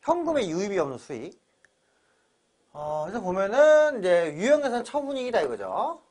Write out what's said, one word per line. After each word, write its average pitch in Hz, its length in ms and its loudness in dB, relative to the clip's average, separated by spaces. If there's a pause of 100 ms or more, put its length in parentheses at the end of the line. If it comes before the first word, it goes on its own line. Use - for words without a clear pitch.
현금의 302 480 -2
유입이 190 280 -2
없는 139 200 -4
수익. 135 420 -12 (1300)
어, 151 340 -6
그래서 214 140 -6
보면은 254 800 4
이제 170 340 2
유형자산 240 500 0
처분이익이다 262 580 -4
이거죠. 143 680 -4